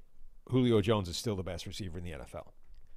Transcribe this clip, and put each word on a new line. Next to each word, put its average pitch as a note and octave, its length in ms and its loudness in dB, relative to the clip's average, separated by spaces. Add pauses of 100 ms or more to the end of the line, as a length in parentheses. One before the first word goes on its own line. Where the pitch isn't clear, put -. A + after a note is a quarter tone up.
(500)
Julio B2 320 6
Jones G2+ 280 4
is E2+ 80 -4
still G#2+ 180 0
the F#2 80 0
best E2+ 220 -6
receiver F#2 320 -6
in F2 60 -6
the F2 100 -6
N C2+ 80 -8
F - 140 -12
L. - 180 -12 (440)